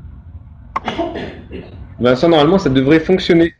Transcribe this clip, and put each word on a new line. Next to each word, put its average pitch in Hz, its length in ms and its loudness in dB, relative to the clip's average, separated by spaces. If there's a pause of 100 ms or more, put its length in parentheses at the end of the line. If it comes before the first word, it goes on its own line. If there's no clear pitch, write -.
(2000)
Vincent, 127 300 2
normalement, 165 300 4
ça 170 120 -2
devrait 135 300 2
fonctionner. 170 600 0